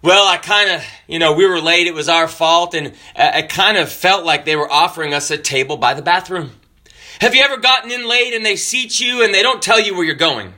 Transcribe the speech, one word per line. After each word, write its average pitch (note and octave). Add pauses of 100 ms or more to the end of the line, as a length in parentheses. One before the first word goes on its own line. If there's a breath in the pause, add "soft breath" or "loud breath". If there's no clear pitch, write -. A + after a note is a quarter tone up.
Well, G3
I F3
kinda, G3 (260 loud breath)
you E3
know, D#3+
we E3+
were F#3
late, E3+
it E3+
was D3+
our E3
fault, E3+
and D3+ (220 loud breath)
I, D3+
I D#3
kind G3
of D#3
felt F#3
like D3+
they D#3
were D3
offering D#3
us C#3+
a D3+
table C#3
by B2+
the C#3+
bathroom. F3 (680 loud breath)
Have A#3
you C4
ever C#4
gotten B3
in A#3+
late B3
and A3
they G3+
seat B3
you B3
and G3+
they G3
don't B3
tell A3
you G#3
where F3
you're D#3
going? B2